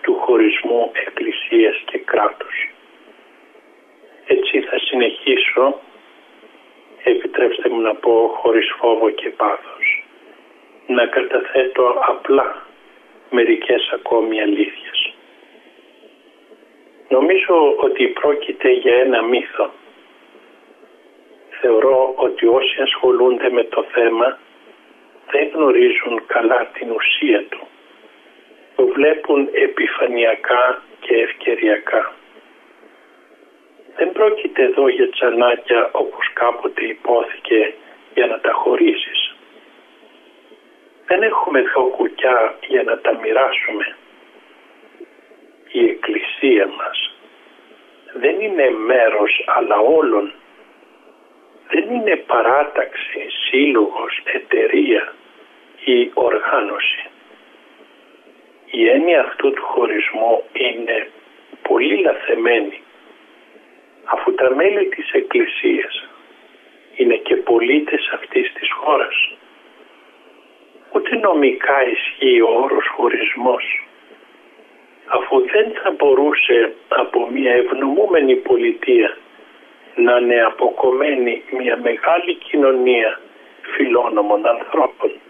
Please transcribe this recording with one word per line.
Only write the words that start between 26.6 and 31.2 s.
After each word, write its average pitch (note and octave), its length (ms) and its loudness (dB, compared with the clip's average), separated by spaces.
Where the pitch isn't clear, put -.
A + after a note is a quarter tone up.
την A#2+ 180 -10
ουσία A2 580 0
του. - 180 -12
Το C3 100 4
βλέπουν C#3+ 680 0
επιφανειακά B2 1300 0
και B2 160 -2
ευκαιριακά. - 960 -2